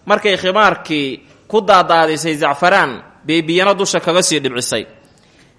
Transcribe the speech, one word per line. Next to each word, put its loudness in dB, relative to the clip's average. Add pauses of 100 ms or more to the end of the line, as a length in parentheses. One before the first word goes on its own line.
Markay 0
khimaarkii 0 (380)
ku 0
daadaadisay 2
zacfaraan, 0 (320)
bay -2
biyana 2
dusha -2
kaga 0
sii -2
dhibcisay. -4 (760)